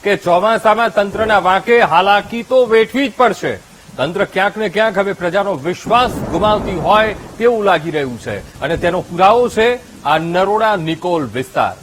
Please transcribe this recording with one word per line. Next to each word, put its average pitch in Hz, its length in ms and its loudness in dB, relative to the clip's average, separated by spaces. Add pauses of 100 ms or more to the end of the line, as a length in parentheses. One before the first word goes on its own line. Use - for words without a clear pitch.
કે 196 120 2
ચોમાસામાં 214 720 2
તંત્રના 214 480 0
વાંકે 190 420 2
હાલાકી 196 640 2
તો 254 240 2
વેઠવી 226 420 2
જ 202 80 -6
પડશે. 170 420 0 (380)
તંત્ર 175 280 -2
ક્યાંક 190 320 -2
ને 214 120 -4
ક્યાંક 208 300 0
હવે 196 140 -2
પ્રજાનો 180 420 -2
વિશ્વાસ 180 560 -2
ગુમાવતી 208 640 -2
હોય 196 420 2 (240)
તેવું 226 260 2
લાગી 165 260 0
રહ્યું 139 280 -4
છે 104 200 -8
અને 147 380 -6
તેનો 175 240 -2
પુરાવો 202 480 2
છે 233 300 0 (260)
આ 151 140 2
નરોડા 196 580 0
નિકોલ 160 500 -4
વિસ્તાર. 113 560 -4